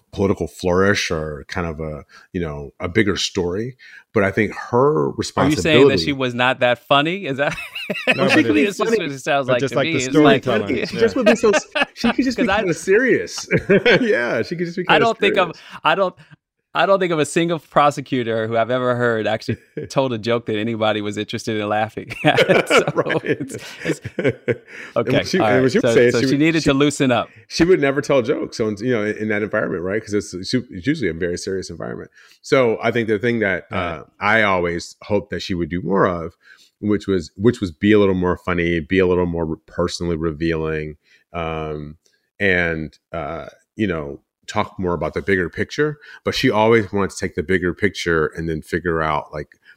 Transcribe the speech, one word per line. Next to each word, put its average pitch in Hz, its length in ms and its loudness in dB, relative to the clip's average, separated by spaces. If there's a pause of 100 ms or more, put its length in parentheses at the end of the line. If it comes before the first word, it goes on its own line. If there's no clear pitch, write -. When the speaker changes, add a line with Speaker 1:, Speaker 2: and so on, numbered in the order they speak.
(120)
Speaker 1:
political 95 360 0
flourish 95 640 2
or 78 380 -6
kind 87 180 -6
of 76 120 -8
a, 76 260 -10 (260)
you 92 80 -6
know, 73 400 -8
a 92 80 -6
bigger 95 300 2
story. 98 580 -4 (380)
But 104 100 2
I 98 80 2
think 104 240 -2
her 143 540 2
Speaker 2:
Are - 80 -6
you 104 60 -2
saying - 120 -10
that 139 160 4
Speaker 1:
responsibility 143 540 4
Speaker 2:
she 147 80 -2
was 131 200 -2
not 123 280 0
that 123 180 2
funny? 160 460 0
Is 135 120 -4
that 147 180 -2 (300)
<laughs> - 220 -6
Speaker 3:
No, 247 60 4 (100)
Speaker 1:
Well, 277 60 4
she 269 80 2
Speaker 3:
but 294 80 6
Speaker 1:
could 202 100 2
be 208 80 4
Speaker 3:
it's 202 140 -2
Speaker 2:
this 220 100 -2
is 226 80 2
Speaker 1:
funny, 175 120 -2
Speaker 2:
what 139 80 -6
it 131 40 -12
sounds 139 280 0
Speaker 3:
but 127 60 2
Speaker 2:
like 123 80 4
Speaker 3:
just 135 120 -2
Speaker 2:
to - 40 -2
Speaker 3:
like 139 100 2
Speaker 2:
me. - 60 -2
Speaker 3:
the - 120 0
Speaker 2:
It's 131 100 -2
like, 139 280 6
Speaker 3:
storytelling. 120 420 -2
Speaker 1:
She - 100 -8
Speaker 3:
Yeah. - 60 -4
Speaker 1:
just 226 160 2
would 247 80 0
be 214 100 6
so, 214 160 2 (440)
she 233 180 0
could 277 120 0
just 254 120 -2
be 269 60 -2
Speaker 2:
<laughs> 233 40 0
'Cause - 80 0
I 185 40 0
Speaker 1:
kinda 185 140 0
serious. 190 760 0 (220)
<laughs> - 0 - (320)
Yeah, 208 420 0
she 175 120 -8
could 175 100 -4
just 175 120 -8
be 185 100 -4
Speaker 2:
I 165 60 4
Speaker 1:
kinda 226 120 4
Speaker 2:
don't 226 120 0
think 202 200 0
of, 180 180 2
Speaker 1:
serious. - 280 -20
Speaker 2:
I 156 120 4
don't, 185 200 0 (640)
I 160 80 2
don't 196 140 4
think 175 140 0
of 156 60 2
a 143 60 0
single 170 340 0
prosecutor 127 880 0
who 117 100 -2
I've 113 120 2
ever 123 280 0
heard 117 300 0
actually 110 320 -4 (140)
Speaker 1:
<laughs> 147 160 -10
Speaker 2:
told 135 220 0
a 117 60 -4
joke 113 300 -2
that 110 100 -2
anybody 107 440 0
was 104 160 -6
interested 110 400 -6
in 104 120 -2
laughing 107 480 -4
<laughs> - 80 -6
at. - 420 4
So 285 220 4
Speaker 1:
<laughs> - 60 -6
Right. 160 280 -2
Speaker 2:
it's, - 340 -4 (280)
it's, 160 160 -4 (160)
Speaker 1:
<laughs> - 0 -
And - 400 -2 (400)
Speaker 2:
okay, 120 220 0
Speaker 1:
what 90 80 0
she, 185 120 0
Speaker 2:
all 110 60 2
Speaker 1:
and 120 100 4
Speaker 2:
right. 131 60 4
Speaker 1:
what 131 100 4
she 123 60 2
would - 100 2
Speaker 2:
So, 117 60 4
Speaker 1:
say 120 140 8
is 123 80 4
Speaker 2:
so 120 40 2
Speaker 1:
she 123 80 2
Speaker 2:
she 135 60 0
Speaker 1:
would, 143 80 2
Speaker 2:
needed 160 220 2
Speaker 1:
she, 156 60 2
Speaker 2:
to 139 40 4
loosen 139 380 2
up. 110 180 0 (180)
Speaker 1:
she - 160 0
would 175 160 6
never 139 220 0
tell 139 200 2
jokes. - 360 -4
So, 110 100 0 (120)
you 127 120 -2
know, 110 140 0
in, 107 120 -2
in 107 120 -4
that 104 120 0
environment, 104 420 -2
right? 101 200 -2
'Cause 101 100 -6
it's, 101 200 -2
it's 92 200 -6
usually 120 560 -4
a 80 40 -2
very 87 240 -4
serious 95 320 -6
environment. 85 420 -12 (300)
So 127 420 2
I 113 80 2
think 113 160 -2
the 107 120 0
thing 120 200 0
that, 95 320 -2
Speaker 3:
Right. - 60 -4 (220)
Speaker 1:
uh, 62 40 -18 (160)
I 107 240 4
always 87 580 0
hoped 101 280 -2
that 87 120 -6
she - 120 -6
would 85 160 -2
do 85 120 -4
more 135 240 2
of, 87 280 -4 (480)
which 104 260 -2
was, 92 300 0
which 117 240 2
was 92 100 -2
be 104 220 2
a 104 60 8
little 98 160 4
more 90 200 0
funny, 85 460 -2
be 92 180 0
a 92 80 4
little 90 180 2
more 82 300 -4 (100)
personally 87 520 -4
revealing, 78 800 -4 (340)
um, 78 680 -8 (420)
and, 85 580 0 (160)
uh, 78 340 -10 (300)
you 107 100 0
know, 76 320 -6 (280)
talk - 300 -6
more 90 160 -2
about 78 220 -4
the 85 60 -4
bigger 90 280 0
picture. 147 480 -4 (260)
But 98 120 -4
she 131 160 2
always 110 420 4
wanted 98 180 0
to - 60 -16
take 92 180 -8
the 87 80 -2
bigger 87 300 0
picture 85 540 0
and 82 200 -8
then 80 140 -4
figure 82 400 -4
out, 78 320 -4
like, 76 220 -12 (220)